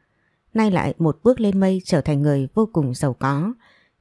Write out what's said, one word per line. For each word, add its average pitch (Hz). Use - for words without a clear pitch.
Nay 214
lại 165
một 156
bước 254
lên 202
mây 190
trở 151
thành 143
người 139
vô 220
cùng 139
giàu 131
có. 143